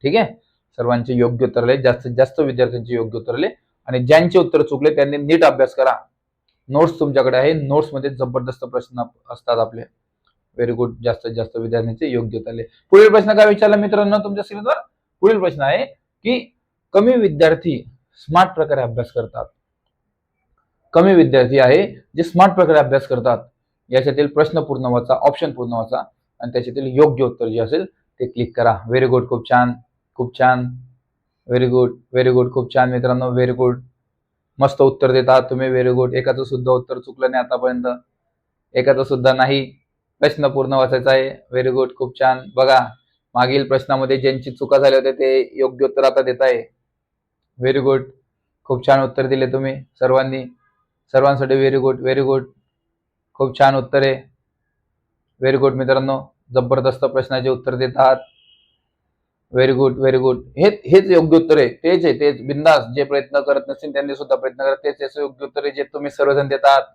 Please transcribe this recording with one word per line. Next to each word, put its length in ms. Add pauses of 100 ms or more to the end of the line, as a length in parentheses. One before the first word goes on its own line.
ठीक 140
आहे? 180 (440)
सर्वांचे 360
योग्य 320
उत्तर 160
आले, 200
जास्तीत 340
जास्त 240
विद्यार्थ्यांचे 540
योग्य 240
उत्तर 160
आले. 140 (400)
आणि 100
ज्यांचे 400
उत्तर 240
चुकले 320
त्यांनी 220
नीट 280
अभ्यास 300
करा. 200 (760)
नोट्स 320
तुमच्याकडे 360
आहे, 160
नोट्समध्ये 580
जबरदस्त 540
प्रश्न 380 (280)
असतात 280
आपले. 240 (760)
Very 200
good. 160 (120)
जास्तीत 280
जास्त 240
विद्यार्थ्यांचे 520
योग्य 300
उत्तर 120
आले. 120 (280)
पुढील 180
प्रश्न 280
काय 100
विचारला 300
मित्रांनो 420
तुमच्या 260
स्क्रीनवर? 340 (420)
पुढील 180
प्रश्न 240
आहे 220
की 540 (560)
कमी 220
विद्यार्थी 680 (340)
स्मार्ट 380
प्रकारे 260
अभ्यास 320
करतात. 320 (1500)
कमी 220
विद्यार्थी 440
आहे 280 (300)
जे 60
स्मार्ट 320
प्रकारे 240
अभ्यास 280
करतात. 320 (520)
याच्यातील 360
प्रश्न 340
पूर्ण 240
वाचा, 300
ऑप्शन 380
पूर्ण 200
वाचा 300 (380)
आणि 120
त्याच्यातील 340
योग्य 380
उत्तर 240
जे 100
असेल 260
ते 420
क्लिक 300
करा. 200 (120)
Very 200
good. 200
खूप 220
छान, 220 (460)
खूप 200
छान. 300 (800)
Very 200
good, 260 (200)
very 180
good. 200
खूप 220
छान 160
मित्रांनो, 440
very 200
good. 260 (800)
मस्त 240
उत्तर 300
देत 160
आहात 140
तुम्ही. 280
Very 260
good. 180
एकाचं 300
सुद्धा 280
उत्तर 260
चुकलं 320
नाही 140
आतापर्यंत, 420 (880)
एकाचं 300
सुद्धा 280
नाही. 320 (560)
प्रश्न 280
पूर्ण 240
वाचायचा 380
आहे. 200 (260)
Very 200
good. 200
खूप 240
छान. 200 (140)
बघा, 240 (560)
मागील 340
प्रश्नामध्ये 480
ज्यांची 340
चुका 280
झाल्या 200
होत्या 140
ते 420
योग्य 300
उत्तर 200
आता 180
देत 200
आहे. 200 (960)
Very 280
good. 160 (600)
खूप 220
छान 180
उत्तर 220
दिले 260
तुम्ही 220 (260)
सर्वांनी, 440 (720)
सर्वांसाठी 400
very 300
good, 180
very 240
good. 180 (880)
खूप 240
छान 180
उत्तर 260
आहे. 200 (1160)
Very 220
good 120
मित्रांनो, 460 (340)
जबरदस्त 500
प्रश्नाचे 440
उत्तर 260
देत 220
आहात. 200 (1400)
Very 240
good, 260
very 160
good. 200 (200)
हेच, 260
हेच 260
योग्य 260
उत्तर 220
आहे, 100
तेच 360
आहे, 160
तेच. 260
बिंदास, 380 (100)
जे 100
प्रयत्न 360
करत 280
नसतील 240
त्यांनी 220
सुद्धा 220
प्रयत्न 260
करा. 120
तेच 260
याचं 200
योग्य 240
उत्तर 200
आहे 60
जे 120
तुम्ही 280
सर्वजण 380
देत 160
आहात. 180 (120)